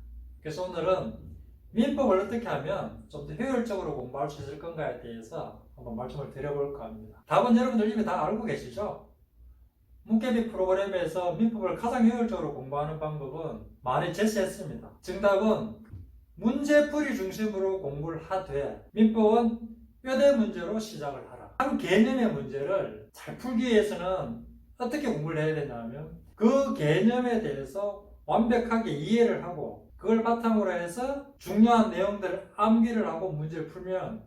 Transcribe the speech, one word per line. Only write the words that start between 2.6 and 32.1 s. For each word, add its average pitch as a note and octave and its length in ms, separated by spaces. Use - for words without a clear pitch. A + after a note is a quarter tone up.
좀 C#3+ 160
더 D3+ 80
효율적으로 G3+ 640
공부할 C3 340
수 - 140
있을 C#3+ 160
건가에 D#3 400
대해서 A#2 680
한번 A#2+ 200
말씀을 B2 360
드려볼까 C#3+ 540
합니다. A2 400
답은 A3+ 300
여러분들 A3+ 360
이미 A3 120
다 - 220
알고 A3 200
계시죠? - 640
문깨비 A3+ 440
프로그램에서 F#3 840
민법을 G#3 420
가장 A#3 340
효율적으로 G3 440
공부하는 D3 460
방법은 D3+ 640
많이 C#3 300
제시했습니다. G3 800
정답은 G3 760
문제풀이 C#4+ 800
중심으로 F#3+ 680
공부를 D3+ 420
하되, C#3 600
민법은 A3 640
뼈대 C4+ 340
문제로 G3 440
시작을 C#3+ 500
하라. - 300
한 B3+ 180
개념의 A3+ 540
문제를 C#3 800
잘 - 260
풀기 B3+ 300
위해서는 F3+ 800
어떻게 B3 320
공부를 D3+ 320
해야 D#3 100
되냐면, B2+ 640
그 C4+ 400
개념에 A3 680
대해서 G3 680
완벽하게 A3+ 640
이해를 G#3 520
하고, D3 540
그걸 A3 260
바탕으로 A3+ 480
해서 A#3 560
중요한 A3+ 540
내용들을 F#3+ 640